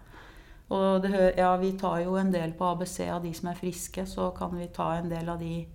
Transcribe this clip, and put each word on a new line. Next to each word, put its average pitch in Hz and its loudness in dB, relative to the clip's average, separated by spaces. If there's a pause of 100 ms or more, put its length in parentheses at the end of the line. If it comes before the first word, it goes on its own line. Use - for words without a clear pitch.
(680)
Og 190 4
det 196 0
hø-, 185 6
ja, 185 6
vi 185 2
tar 180 0
jo 185 0
en 190 2
del 165 0
på 165 -6
A 175 0
B 180 -2
C 180 -6
av 175 -4
de 170 -4
som 180 -6
er 175 -6
friske, 180 -6
så 185 -4
kan 175 -6
vi 175 -6
ta 165 -2
en 175 -4
del 165 -4
av 170 -4
de 165 -6